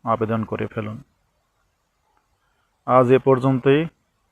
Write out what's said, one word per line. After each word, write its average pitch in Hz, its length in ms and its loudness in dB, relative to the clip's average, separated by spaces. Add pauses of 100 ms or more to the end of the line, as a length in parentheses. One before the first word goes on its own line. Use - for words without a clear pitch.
আবেদন 113 400 -4
করে 107 220 -8
ফেলুন। 110 320 -12 (1900)
আজ 123 260 4
এ 131 60 6
পর্যন্তই, 135 640 2 (520)